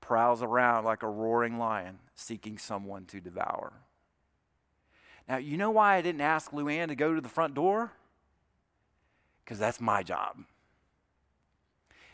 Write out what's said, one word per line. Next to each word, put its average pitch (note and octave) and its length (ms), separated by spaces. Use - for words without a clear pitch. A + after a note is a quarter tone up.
prowls A#2 400
around A#2+ 420
like A2 200
a A2+ 40
roaring A#2 520
lion, G2 400
seeking G#2+ 420
someone G2 480
to G2 160
devour." - 520
Now, C3 100
you D3 200
know G3+ 120
why G#3 280
I F3+ 40
didn't E3 200
ask D#3 300
Luann D3 360
to D3 80
go D3+ 180
to D#3 80
the - 80
front D#3+ 240
door? G3 400
'Cause G#2+ 140
that's A2 200
my G#2+ 220
job. F2 420